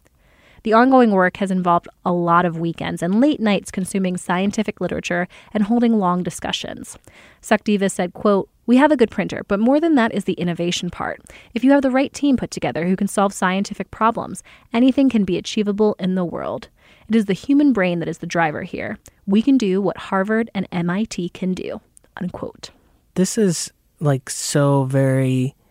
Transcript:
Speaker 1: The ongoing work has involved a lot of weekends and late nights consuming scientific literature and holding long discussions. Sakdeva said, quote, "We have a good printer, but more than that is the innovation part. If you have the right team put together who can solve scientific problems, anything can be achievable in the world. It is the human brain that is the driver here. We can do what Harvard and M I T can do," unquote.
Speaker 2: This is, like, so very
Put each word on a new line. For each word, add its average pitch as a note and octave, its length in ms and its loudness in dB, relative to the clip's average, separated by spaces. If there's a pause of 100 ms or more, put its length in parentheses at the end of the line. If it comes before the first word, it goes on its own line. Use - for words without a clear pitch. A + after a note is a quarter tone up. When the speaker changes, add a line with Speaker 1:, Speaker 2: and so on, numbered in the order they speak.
(640)
Speaker 1:
The A3 100 2
ongoing B3 380 6
work F3+ 260 2
has G3 140 -2
involved F3 360 0 (160)
a F#3 80 -2
lot F3 320 2
of E3 160 -2
weekends E3+ 440 -6
and G3 180 2
late D4+ 180 2
nights G#3 300 0
consuming F#3 480 -4
scientific G3 640 -2
literature F3 460 -4 (260)
and G#3+ 100 0
holding A3+ 360 2
long F3+ 240 0
discussions. - 720 -10 (420)
Sakdeva G3+ 500 0
said, F3+ 240 -4
quote, G3+ 360 0 (160)
"We A#3+ 120 4
have D4 140 4
a D4 60 2
good A#3 140 2
printer, F3 360 -6
but G3+ 120 -2
more C4 200 2
than E4 140 2
that A#3 180 2
is G3 120 -4
the F#3+ 100 -2
innovation F3 560 -4
part. - 320 -8 (320)
If A#3 100 -4
you C4 60 6
have C#4 140 6
the C4+ 80 2
right C4+ 200 0
team C#4 240 0
put F3 140 -4
together D#3 380 -4
who F#3 80 2
can G3+ 120 -2
solve G3+ 240 0
scientific F#3+ 600 -4
problems, - 500 -2 (320)
anything C4 340 4
can A3+ 160 2
be F3+ 140 -2
achievable G#3 640 0
in F#3 160 -2
the F#3 100 -2
world. A2 440 -8 (380)
It G#3+ 60 -2
is A3+ 120 4
the G3 80 0
human C#4+ 380 2
brain F3+ 280 0
that D#3+ 100 -6
is D#3+ 80 -8
the - 80 -12
driver E3+ 380 -2
here. G#3 340 -8 (300)
We G3+ 160 4
can C4+ 160 4
do G3 240 0
what F3+ 140 -2 (120)
Harvard A3 460 0
and F#3+ 160 -4
M F3 180 -2
I F#3+ 140 -2
T F3+ 260 -6
can F#3 240 -4
do," - 260 -8 (400)
unquote. - 520 -10 (420)
Speaker 2:
This F#3 240 0
is, G3 340 0 (280)
like, C#3+ 320 0
so C#3+ 540 2
very C3 680 0 (180)